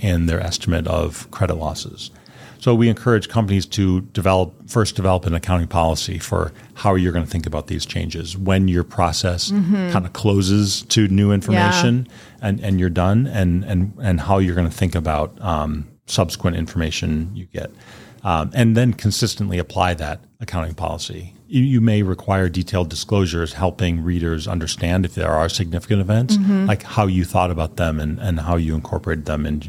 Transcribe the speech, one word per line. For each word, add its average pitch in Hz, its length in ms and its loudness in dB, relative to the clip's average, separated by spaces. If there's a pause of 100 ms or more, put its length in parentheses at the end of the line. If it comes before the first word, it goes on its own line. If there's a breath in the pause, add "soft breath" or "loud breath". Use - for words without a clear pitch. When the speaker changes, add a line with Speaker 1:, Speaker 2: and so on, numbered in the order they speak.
Speaker 1:
in 85 260 2
their 82 140 0
estimate 85 460 -2
of 80 440 -4
credit 82 240 -2
losses. - 560 -8 (480 loud breath)
So 123 160 4
we 117 140 6
encourage 110 400 0
companies 98 380 0
to 92 340 2
develop, 92 540 0 (140)
first 107 280 0
develop 92 300 0
an 82 80 0
accounting 85 340 0
policy 82 500 0
for 82 340 -2 (200 loud breath)
how 101 220 2
you're 90 180 2
gonna 82 140 -2
think 82 200 -4
about 78 200 -6
these 78 180 -6
changes, 82 520 -8
when 95 300 2
your 87 160 2
process 87 680 -2
Speaker 2:
Mm-hmm. 190 400 0
Speaker 1:
kinda 90 160 0
closes 98 760 2
to 110 260 2
new 101 200 4
Speaker 2:
Yeah. 104 60 4
Speaker 1:
information 120 760 2 (320 loud breath)
and, 98 200 -2
and 95 200 0
you're 90 80 2
done, 95 380 2
and, 92 380 2
and, 98 360 0
and 92 200 2
how 98 180 2
you're 90 160 2
gonna 85 160 2
think 90 240 -2
about, 78 460 -2
um, 76 460 -4 (200)
subsequent 87 500 0
information 80 800 -2
you 95 180 -10
get. - 180 -10 (540 loud breath)
Um, 82 300 0
and 113 220 4
then 120 180 4
consistently 101 640 -2
apply 90 360 0
that 80 260 -6 (200)
accounting 82 340 -6
policy. 85 600 -8 (120)
You, 131 160 2
you 131 180 4
may 107 220 4
require 95 460 0
detailed 87 400 -2
disclosures 85 640 -2
helping 87 500 -2
readers 82 460 -2
understand 90 560 -2
if - 100 -6
there 85 160 -2
are 80 180 2
significant 90 520 -2
events, 113 360 2
Speaker 2:
Mm-hmm. 196 300 2
Speaker 1:
like 107 160 0
how 107 240 0
you 92 180 2
thought 90 260 0
about 80 260 -4
them 80 240 0
and, 76 180 -4
and 85 220 -2
how 85 160 0
you 80 180 0
incorporated 78 520 -4
them 73 200 -2
in, 76 220 -4